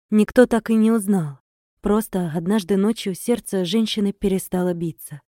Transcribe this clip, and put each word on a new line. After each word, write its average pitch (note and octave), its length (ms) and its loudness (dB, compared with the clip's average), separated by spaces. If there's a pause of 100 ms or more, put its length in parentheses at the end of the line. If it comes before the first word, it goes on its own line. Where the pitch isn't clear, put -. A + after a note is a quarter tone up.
(120)
никто G#3+ 340 6
так A3+ 240 -2
и A3+ 60 2
не A3 160 4
узнал. F#3+ 480 0 (420)
Просто G3+ 540 -2
однажды F#3 420 0
ночью G3 380 0
сердце G#3+ 500 -2
женщины G#3 460 0
перестало F#3 600 -2
биться. E3 480 -8 (120)